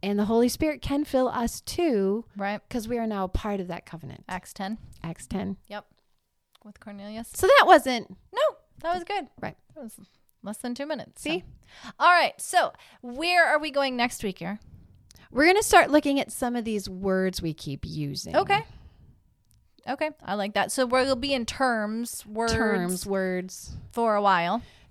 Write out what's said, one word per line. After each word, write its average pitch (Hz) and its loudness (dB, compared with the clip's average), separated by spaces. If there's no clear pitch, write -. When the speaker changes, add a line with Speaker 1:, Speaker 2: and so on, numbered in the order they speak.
Speaker 1:
And 202 0
the 208 2
Holy 233 4
Spirit 302 -2
can 285 0
fill 254 2
us - -4
too, 226 0
Speaker 2:
Right. 202 -4
Speaker 1:
'cause 226 -6
we 240 -4
are 226 -4
now 202 -4
a 185 -4
part 202 -4
of 180 -8
that - -10
covenant. - -16
Speaker 2:
Acts - -12
ten. 208 -8
Speaker 1:
Acts - -10
ten. 190 -6
Speaker 2:
Yep. 208 -14
With 214 -20
Cornelius. 208 -14
Speaker 1:
So - 2
that 539 10
wasn't 262 6
Speaker 2:
No, 554 0
that 339 -2
was 359 -4
good. 381 -6
Speaker 1:
Right. - -10
Speaker 2:
That 311 -18
was 220 -18
less 202 -10
than 247 -8
two 277 -8
minutes. - -12
Speaker 1:
See? - -4
Speaker 2:
So. - -16
All 330 6
right. 320 2
So - 0
where 320 2
are 294 4
we 294 -2
going 269 0
next 240 -2
week 190 -4
here? 185 -8
Speaker 1:
We're 285 4
gonna 392 6
start 349 8
looking 285 4
at - -4
some 247 -4
of 233 -4
these 208 -4
words 190 -2
we 165 -4
keep 143 -10
using. 151 -6
Speaker 2:
Okay. 392 2
Okay. 302 -4
I 185 -6
like 208 -4
that. 202 0
So 262 0
we'll 254 2
be 277 -2
in 240 0
terms, 226 -2
words 214 -2
Speaker 1:
Terms, 202 0
words. 185 -4
Speaker 2:
for 226 0
a 208 2
while. 190 2